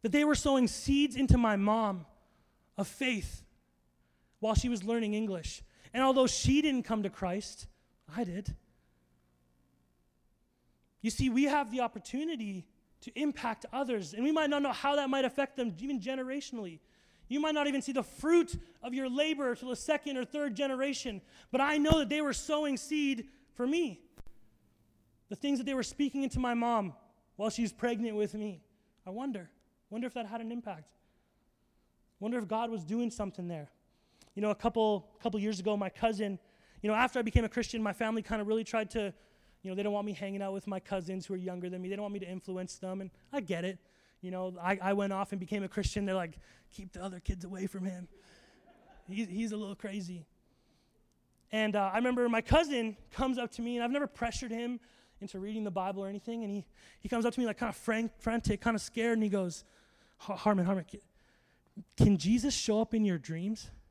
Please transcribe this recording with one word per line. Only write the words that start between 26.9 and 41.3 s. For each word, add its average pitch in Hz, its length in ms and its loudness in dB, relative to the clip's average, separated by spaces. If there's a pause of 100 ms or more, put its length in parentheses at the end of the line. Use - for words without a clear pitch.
while 214 120 0
she's 226 240 0
pregnant 226 440 -2
with 208 180 0
me. 208 260 -8 (460)
I 185 40 -10
wonder, 208 400 -6 (380)
wonder 226 180 -6
if 240 80 -6
that 233 120 -6
had 220 160 -8
an 226 100 -8
impact. 208 400 -10 (1300)
Wonder 226 160 -2
if 220 100 -2
God 220 240 -2
was 202 140 -6
doing 226 260 0
something 185 380 -6
there. 156 220 -8 (640)
You 202 80 -4
know, 208 80 2
a 202 40 2
couple, 220 540 2 (140)
couple 214 180 0
years 208 200 0
ago, 208 180 0
my 196 100 -2
cousin 208 500 0 (460)
you 208 60 4
know, 214 60 4
after 247 220 4
I 240 40 0
became 226 240 4
a - 20 -2
Christian, 226 340 -2
my 202 120 0
family 226 260 0
kinda 214 240 -2
really 220 180 2
tried 214 280 -2
to, 208 240 -2 (480)
you 190 80 -8
know, 185 40 -4
they 202 80 -2
don't 208 120 0
want 208 100 0
me 208 80 -4
hanging 196 300 -6
out 196 100 -4
with 196 140 -6
my 196 120 -4
cousins 190 460 -4
who - 80 -6